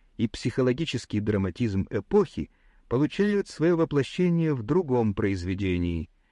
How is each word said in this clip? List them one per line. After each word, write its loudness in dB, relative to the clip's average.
и 0
психологический -2
драматизм -2
эпохи 0
получают 0
своё 0
воплощение 0
в -4
другом 2
произведении, 0